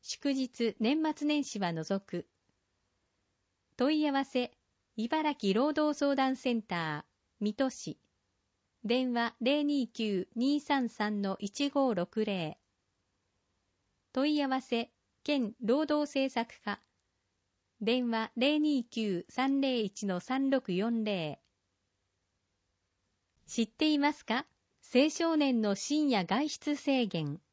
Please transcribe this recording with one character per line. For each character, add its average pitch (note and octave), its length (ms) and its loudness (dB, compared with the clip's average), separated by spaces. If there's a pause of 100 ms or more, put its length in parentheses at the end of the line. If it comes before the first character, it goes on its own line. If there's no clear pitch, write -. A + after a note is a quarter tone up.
祝 - 280 -4
日、 B3 480 -2
年 C4+ 200 2 (140)
末 D4 140 -4
年 D4 160 2
始 - 160 -6
は F3 120 0
除 E3 320 -2
く。 - 220 -8 (1500)
問 D4+ 240 2
い D4+ 80 2
合 C#4 40 0
わ C4+ 120 0
せ、 B3 260 -4 (460)
茨 D4+ 420 -2
城 G3 160 2
労 C#4 180 2
働 D4+ 240 2
相 C#4+ 200 0
談 C4+ 180 2
セ B3 200 -2
ン A3 80 -2
タ D#3+ 420 -4 (360)
ー、 G3+ 40 -2
水 G#3 120 -2
戸 C4 140 0
市。 - 280 -12 (880)
電 B3 280 0
話、 A#3 280 -2
零 C#4+ 220 2
二 C#4+ 240 0
九 G#3 480 -2
二 C4+ 260 0
三 C4+ 280 0
三 G#3 340 -4
の F#3+ 160 -2
一 C#4 320 -4
五 C4+ 240 2
六 F#3 300 -2
零。 F3+ 340 -4 (1500)
問 D4 220 2
い D4 80 2
合 C#4 60 0
わ C4 120 0
せ、 A#3 300 -4 (320)
県 B3+ 380 -2
労 C4 260 2
働 D4 240 0
政 C4+ 220 -2
策 - 300 -6
課。 G3+ 180 -8 (1000)
電 A#3+ 300 0
話、 A3 260 -2
零 C#4+ 220 2
二 D4 260 2
九 G3+ 440 -2
三 C4+ 320 0
零 B3+ 240 0
一 G3+ 220 -6
の F#3 120 -2
三 C4+ 320 -2
六 B3+ 220 0
四 A3 320 0
零。 F3 340 -4 (2000)
知 - 160 -2
っ A3 60 0
て D#4 200 0
い D4+ 120 2
ま C#4+ 120 2
す - 120 -12
か？ A#3+ 220 -4 (480)
青 C#4+ 160 6
少 E4 260 0
年 C4+ 240 2
の G3+ 160 2
深 D4 320 0
夜 G#3 160 2
外 B3 240 0
出 - 260 -4
制 C4+ 320 0
限。 D#3 340 -4 (120)